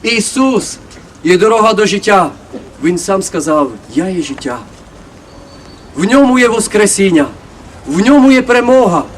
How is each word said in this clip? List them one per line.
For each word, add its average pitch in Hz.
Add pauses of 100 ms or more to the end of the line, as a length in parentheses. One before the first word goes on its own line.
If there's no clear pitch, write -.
Ісус 233 (460)
є 180
дорога 220
до 208
життя. 196 (540)
Він 175
сам 190
сказав: 151 (240)
«Я 170
є 180
життя». 135 (1400)
В 156
ньому 254
є 247
воскресіння, 202 (640)
в 147
ньому 269
є 254
перемога. 240 (140)